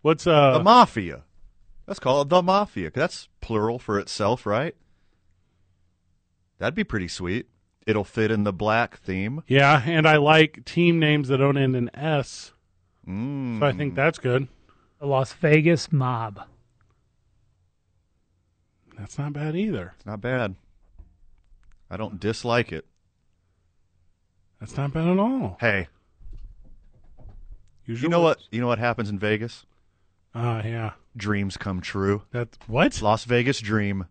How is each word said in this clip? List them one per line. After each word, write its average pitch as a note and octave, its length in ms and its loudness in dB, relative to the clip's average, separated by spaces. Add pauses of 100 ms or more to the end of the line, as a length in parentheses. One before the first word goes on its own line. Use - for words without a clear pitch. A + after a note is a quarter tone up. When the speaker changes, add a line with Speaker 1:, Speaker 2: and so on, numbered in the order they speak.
Speaker 1:
What's, D#3 260 2
uh C#3+ 300 6
Speaker 2:
The B2 60 2
Mafia. A#2+ 600 4 (640)
Let's - 140 -10
call C3+ 220 2
it C#3+ 80 -4
the F3+ 120 4
Mafia, F3+ 500 0
'cause - 100 -6
that's - 280 -4 (120)
plural A2+ 380 -2
for G#2 200 -2
itself, A2 460 -2
right? A#2 300 -2 (1800)
That'd A#2+ 160 -2
be G#3+ 80 -2
pretty F#2+ 240 -4
sweet. F#2 400 -6 (380)
It'll G#2+ 180 0
fit A2 280 0
in G#2+ 120 0
the G#2 100 0
black G#2+ 460 -2
theme. G2+ 480 -6
Speaker 1:
Yeah, C#3 380 4
and D#3+ 220 2
I D#3 100 6
like D3+ 480 4
team E3+ 340 2
names D3+ 300 2
that C3+ 80 2
don't C#3 200 2
end C3 180 2
in A#2+ 200 -4
S. D3 560 -4 (560)
Speaker 2:
Mm. A#2+ 520 -6
Speaker 1:
So A2 60 0
I C#3 60 2
think C3+ 240 -6
that's D3+ 240 0
good. B2+ 280 -2 (520)
Speaker 3:
The D3 80 -12
Las C3 260 -2
Vegas D#3 580 2
Mob. A#2+ 500 -2 (2500)
Speaker 1:
That's G#2 200 -14
not D3 140 -6
bad D3+ 240 -6
either. E3+ 400 -6
Speaker 2:
It's - 120 -20
not G#2 140 -10
bad. A#2+ 340 -4 (1300)
I F2 80 -12
don't G#2+ 220 -10
dislike A#2 540 -2
it. D#2 120 -12 (1700)
Speaker 1:
That's - 160 -16
not C#3 160 -4
bad D#3+ 160 -2
at F#3 120 2
all. G#3 420 -2
Speaker 2:
Hey. G2+ 260 0 (2000)
Speaker 1:
Usual A#2 180 -8
Speaker 2:
You D#3+ 60 0
know E3+ 120 4
what? D#3+ 180 4
Speaker 1:
works. - 120 -20
Speaker 2:
You A2+ 80 -4
know B2 80 -2
what A#2+ 120 0
happens A#2 300 -2
in G2+ 100 -6
Vegas? G#2+ 460 -2 (680)
Speaker 1:
Uh, A#2 320 -2
yeah. A2+ 280 -6 (220)
Speaker 2:
Dreams G2+ 420 -2
come F#2+ 220 -4
true. G2 520 -2
Speaker 1:
That's A#2+ 260 -8 (100)
what? C3+ 340 0
Speaker 2:
Las G#2+ 240 2
Vegas B2 340 0
Dream. G2+ 520 -2